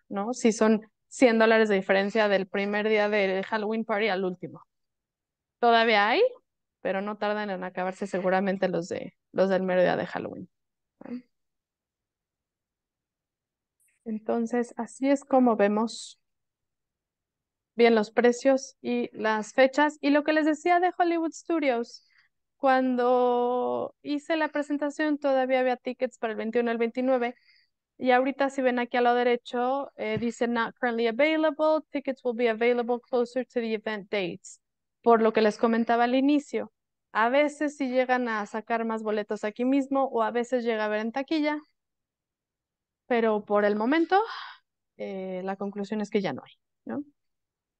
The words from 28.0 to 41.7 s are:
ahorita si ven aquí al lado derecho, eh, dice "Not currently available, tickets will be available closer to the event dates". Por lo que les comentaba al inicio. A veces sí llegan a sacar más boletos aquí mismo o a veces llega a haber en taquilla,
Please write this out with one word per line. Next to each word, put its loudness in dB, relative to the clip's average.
ahorita 2
si -4
ven 0
aquí -4
al 2
lado 4
derecho, -2
eh, -6
dice -2
"Not -2
currently 0
available, 2
tickets -6
will -2
be 2
available 0
closer -2
to -4
the -2
event -8
dates". -6
Por 6
lo 4
que 4
les 2
comentaba 2
al 0
inicio. 0
A 2
veces 0
sí -4
llegan 0
a -4
sacar -4
más -4
boletos -4
aquí -6
mismo 0
o -2
a 0
veces -4
llega -2
a -2
haber -2
en -6
taquilla, -4